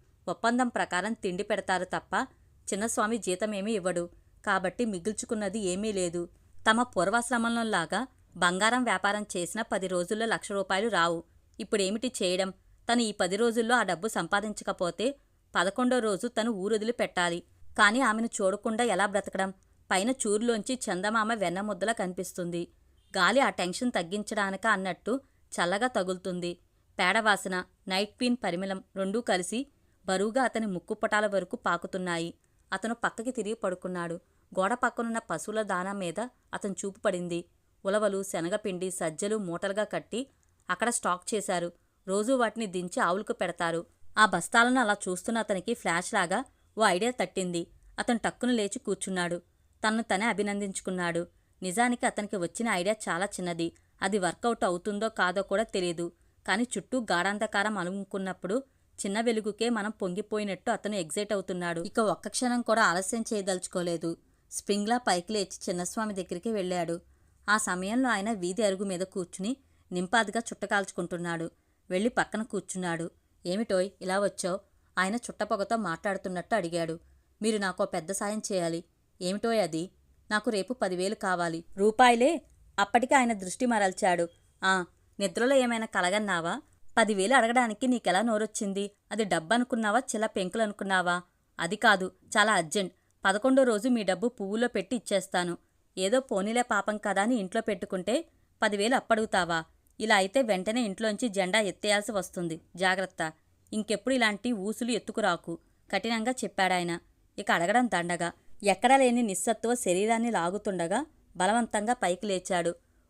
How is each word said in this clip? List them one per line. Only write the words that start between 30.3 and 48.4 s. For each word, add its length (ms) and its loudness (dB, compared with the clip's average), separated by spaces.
అతని 220 0
ముక్కుపటాల 600 0
వరకు 280 -2
పాకుతున్నాయి. 800 -4
అతను 220 -4
పక్కకి 360 -4
తిరిగి 220 -4
పడుకున్నాడు. 640 -6
గోడ 140 2
పక్కనున్న 440 -2
పశువుల 440 -4
దానా 320 -4
మీద 260 -6
అతని 220 -6
చూపు 140 -10
పడింది. 460 -2
ఉలవలు, 380 0
శనగపిండి, 680 -4
సజ్జలు 460 -4
మూటలుగా 460 -4
కట్టి 440 -6
అక్కడ 200 0
స్టాక్ 460 -2
చేశారు. 360 -2
రోజూ 280 2
వాటిని 300 0
దించి 340 -4
ఆవులకు 340 0
పెడతారు. 520 -4
ఆ 80 8
బస్తాలను 560 4
అలా 160 2
చూస్తున్న 280 -4
అతనికి 360 -2
ఫ్లాష్ 400 -2
లాగా 300 0
ఓ 80 2
ఐడియా 260 2
తట్టింది. 560 -4
అతను 260 0
టక్కున 260 -2